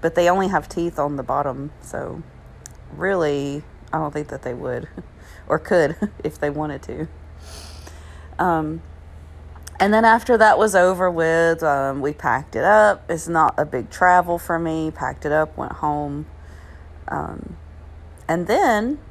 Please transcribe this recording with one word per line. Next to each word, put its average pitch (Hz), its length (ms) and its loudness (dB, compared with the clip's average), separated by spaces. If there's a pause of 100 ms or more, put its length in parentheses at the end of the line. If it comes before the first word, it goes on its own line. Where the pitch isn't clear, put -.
but 165 140 -2
they 175 140 4
only 185 200 2
have 175 200 -2
teeth 170 300 -4
on 147 180 -2
the 139 60 -6
bottom. 139 580 -4
So - 420 -12 (720)
really, 147 680 -2 (300)
I 156 60 -2
don't 151 140 -4
think 147 160 -6
that 135 140 -12
they 123 120 -8
would 123 340 -8 (300)
<laughs> - 300 -20
or 160 100 0
could 160 380 2 (140)
<laughs> - 140 -18
if 151 140 -6
they 147 120 -2
wanted 147 320 -6
to. - 260 -10 (1300)
Um, 160 440 0 (960)
and 202 160 4
then 220 100 6
after 226 320 6
that 214 220 8
was 208 160 2
over 180 360 4
with, 165 520 2
um, 139 380 0
we 143 120 -2
packed 127 420 -4
it 117 100 -2
up. 208 460 6
It's 165 180 -6
not 160 300 2
a 151 60 2
big 127 260 -6
travel 180 480 4
for 170 200 -4
me. 160 320 -2
Packed 135 340 -8
it 147 80 0
up, 156 240 0
went - 160 -8
home. 147 540 -4 (840)
Um, - 480 -10 (720)
and 170 180 0
then 247 520 2 (120)